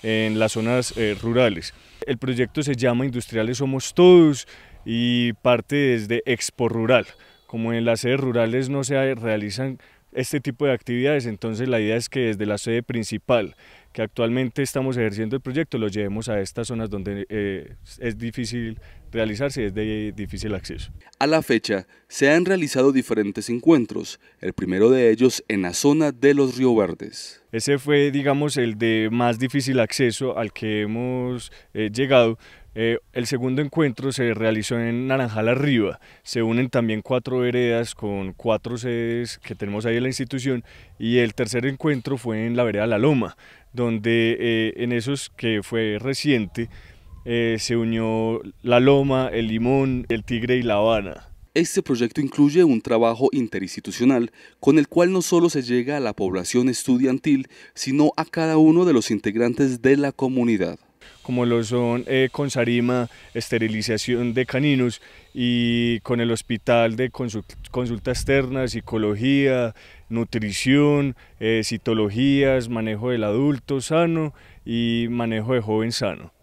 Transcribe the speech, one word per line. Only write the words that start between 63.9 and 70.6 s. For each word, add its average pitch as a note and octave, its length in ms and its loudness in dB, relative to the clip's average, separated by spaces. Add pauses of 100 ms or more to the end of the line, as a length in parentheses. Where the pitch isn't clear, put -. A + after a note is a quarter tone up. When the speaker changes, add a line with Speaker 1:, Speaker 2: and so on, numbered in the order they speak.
Speaker 1:
de B2 140 0
caninos, C3 560 0 (320)
y A#2+ 640 0
con A#2+ 200 -2
el A#2 100 0
hospital A#2 640 0
de B2+ 140 -2
consul-, A2 340 -8 (260)
consulta B2 420 -4
externa, C3 540 0
psicología, A#2 1080 0 (340)
nutrición, B2+ 1080 0 (220)